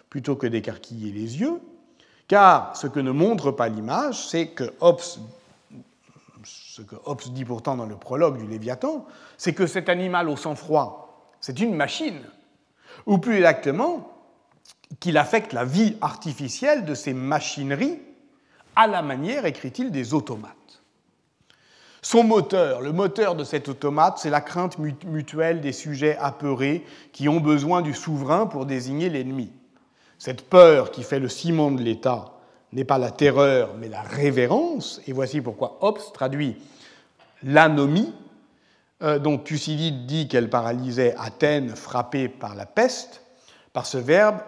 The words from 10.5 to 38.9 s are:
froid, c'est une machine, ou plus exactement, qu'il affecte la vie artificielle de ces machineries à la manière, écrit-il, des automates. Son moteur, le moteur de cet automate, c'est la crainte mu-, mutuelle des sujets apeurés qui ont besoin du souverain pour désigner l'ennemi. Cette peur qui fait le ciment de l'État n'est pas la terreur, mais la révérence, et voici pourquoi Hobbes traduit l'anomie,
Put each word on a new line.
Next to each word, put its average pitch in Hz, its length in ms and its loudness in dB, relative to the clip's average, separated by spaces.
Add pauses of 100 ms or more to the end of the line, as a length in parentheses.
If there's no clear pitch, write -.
froid, - 760 -4 (100)
c'est 131 200 -10
une 214 160 0
machine, 156 440 -4 (840)
ou 202 140 2
plus 226 180 0
exactement, 180 760 2 (880)
qu'il 165 200 2
affecte 147 340 2
la 123 120 -2
vie 180 360 2
artificielle 151 840 -2
de 151 100 -6
ces 131 200 -6
machineries 143 840 -4 (760)
à 220 140 6
la 185 140 -2
manière, 160 440 -4
écrit-il, 208 460 -6
des 131 220 -4
automates. 117 380 -4 (1500)
Son 233 200 4
moteur, 185 600 2
le 143 100 -4
moteur 196 420 0
de 156 80 -6
cet 135 260 -6
automate, 147 500 0
c'est 151 120 -4
la 147 100 2
crainte 175 380 -6
mu-, 151 160 -6 (120)
mutuelle 160 540 -2
des 143 120 -4
sujets 147 460 -2
apeurés 139 680 -2 (260)
qui 139 180 -2
ont 160 120 4
besoin 151 420 2
du 151 120 -4
souverain 156 520 0
pour 139 180 -6
désigner 139 460 -4
l'ennemi. 131 400 -6 (680)
Cette - 300 -10
peur 170 440 10
qui 127 100 -12
fait 135 160 -4
le 131 100 -2
ciment 156 440 0
de 131 100 -2
l'État 113 500 -2 (400)
n'est 127 120 -6
pas 135 140 0
la 123 120 -2
terreur, 135 680 4
mais 113 100 -12
la 107 140 -12
révérence, 147 1080 0
et 135 40 -8
voici 135 280 -4
pourquoi 117 400 -8
Hobbes 208 340 -2
traduit 139 420 -4 (840)
l'anomie, 151 720 4 (880)